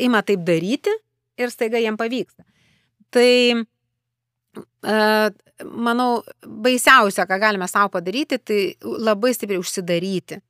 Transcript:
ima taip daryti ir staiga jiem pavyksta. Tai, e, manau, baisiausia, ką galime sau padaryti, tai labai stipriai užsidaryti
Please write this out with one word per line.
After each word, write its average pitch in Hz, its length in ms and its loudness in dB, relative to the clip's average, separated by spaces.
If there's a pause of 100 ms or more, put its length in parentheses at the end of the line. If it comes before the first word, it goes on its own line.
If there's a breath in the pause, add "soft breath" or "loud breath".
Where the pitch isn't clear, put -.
ima 247 180 2
taip 190 220 -2
daryti 180 480 -2 (480)
ir 240 160 -4
staiga 233 240 -2
jiem 220 160 -2
pavyksta. 233 480 -6 (680)
Tai, 247 180 6 (1500)
e, 214 480 2 (320)
manau, 233 460 -2 (340)
baisiausia, 220 840 4
ką 190 120 -2
galime 202 280 0
sau 202 220 0
padaryti, 214 500 -4
tai 208 220 -2 (220)
labai 220 520 -2
stipriai 202 280 -6
užsidaryti 175 880 -6